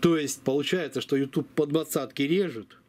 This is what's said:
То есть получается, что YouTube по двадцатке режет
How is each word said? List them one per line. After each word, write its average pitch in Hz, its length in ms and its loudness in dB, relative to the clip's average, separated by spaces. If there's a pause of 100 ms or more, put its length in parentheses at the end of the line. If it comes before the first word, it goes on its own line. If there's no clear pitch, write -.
То 170 180 6
есть 143 240 -4
получается, 143 580 -2
что - 160 -2
YouTube 135 380 -2
по 151 120 2
двадцатке 147 600 -2
режет 151 500 -2 (120)